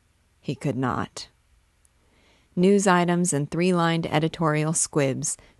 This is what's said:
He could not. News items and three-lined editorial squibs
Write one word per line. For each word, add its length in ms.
He 160
could 220
not. 500
News 300
items 480
and 160
three-lined 580
editorial 680
squibs 640